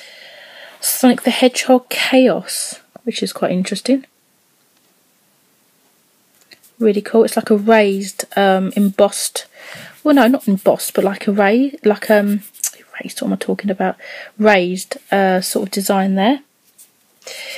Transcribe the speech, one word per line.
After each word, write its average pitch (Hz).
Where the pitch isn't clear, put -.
Sonic -
the 262
Hedgehog 254
Chaos, -
which -
is 196
quite -
interesting. 196
Really 208
cool. 226
It's -
like 220
a 214
raised, 202
um, 190
embossed, -
well, 302
no, 262
not 262
embossed, -
but 190
like 190
a 208
ra-, 214
like, 208
um, 208
raised, -
what -
am 190
I -
talking 190
about? 190
Raised, 190
uh, 190
sort 208
of -
design 196
there. 220